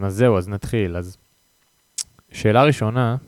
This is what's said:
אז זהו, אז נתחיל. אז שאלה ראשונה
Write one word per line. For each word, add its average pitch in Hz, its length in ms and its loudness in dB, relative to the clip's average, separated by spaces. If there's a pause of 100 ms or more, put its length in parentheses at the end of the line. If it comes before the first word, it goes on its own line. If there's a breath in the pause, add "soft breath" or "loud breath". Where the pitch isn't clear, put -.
אז 98 120 -4
זהו, 113 240 4
אז 90 100 -4
נתחיל. 101 480 -4
אז 90 200 -10 (1160)
שאלה 113 320 4
ראשונה 123 520 0 (120)